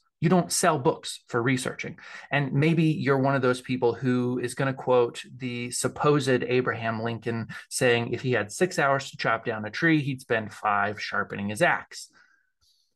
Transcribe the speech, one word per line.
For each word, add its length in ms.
You 100
don't 220
sell 260
books 520
for 120
researching. 560
And 240
maybe 300
you're 340
one 160
of 80
those 200
people 320
who 500
is 100
gonna 200
quote 500
the 360
supposed 720
Abraham 580
Lincoln 460
saying, 400
"If 120
he 120
had 180
six 260
hours 320
to 80
chop 280
down 200
a 60
tree, 300
he'd 200
spend 320
five 480
sharpening 480
his 120
axe." 500